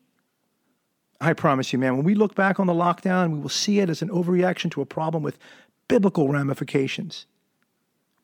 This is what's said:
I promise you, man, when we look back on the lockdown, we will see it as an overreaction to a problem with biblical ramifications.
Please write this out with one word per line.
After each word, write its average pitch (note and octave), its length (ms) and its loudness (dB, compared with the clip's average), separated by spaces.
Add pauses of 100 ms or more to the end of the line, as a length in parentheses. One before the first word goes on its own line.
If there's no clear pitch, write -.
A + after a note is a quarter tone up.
(1200)
I D#3 140 2
promise C#3 400 0
you, B2+ 60 0
man, B2+ 180 0
when C#3+ 80 0
we G3+ 100 4
look G#3 180 2
back F#3+ 260 0
on F#3+ 80 2
the F3 60 2
lockdown, F3 600 0
we D3+ 60 -4
will C#3+ 100 -8
see G3+ 320 0
it F#3+ 80 0
as D#3 120 -4
an E3 80 -4
overreaction F3 600 0
to C#3+ 100 -6
a C3+ 40 -2
problem D#3+ 360 -4
with C#3+ 160 -6 (520)
biblical F#3 400 4
ramifications. C#3+ 960 -2 (1000)